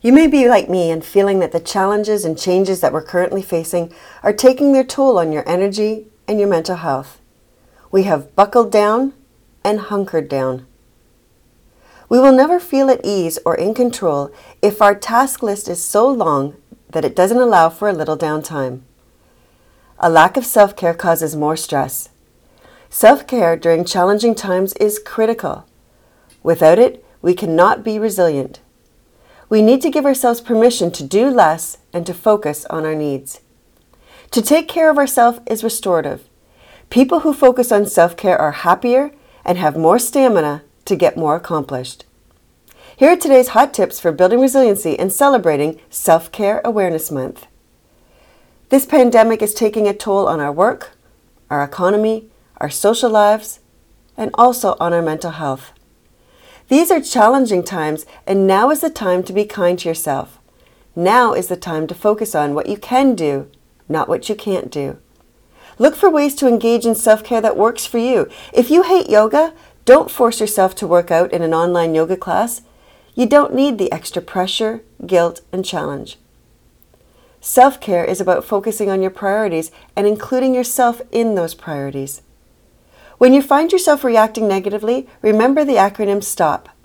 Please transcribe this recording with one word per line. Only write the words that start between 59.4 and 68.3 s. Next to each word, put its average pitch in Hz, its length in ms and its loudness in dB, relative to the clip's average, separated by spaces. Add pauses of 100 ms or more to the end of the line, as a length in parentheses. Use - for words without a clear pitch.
kind 180 320 -2
to 175 100 -8
yourself. 143 500 -8 (560)
Now 214 380 2
is 180 160 -4
the 180 80 -6
time 160 300 -8
to 175 80 -10
focus 214 400 -2
on 147 200 -2
what - 140 -6
you 208 80 -6
can 262 380 0
do, 143 360 -4 (380)
not 156 180 -4
what - 220 -4
you 214 60 -4
can't 202 360 -6
do. 139 280 -8 (800)
Look 302 180 2
for 403 140 4
ways 294 240 0
to 269 140 0
engage 233 360 0
in 233 100 0
self-care 220 460 0
that 214 160 0
works 226 300 -2
for - 100 -8
you. 233 320 -2 (240)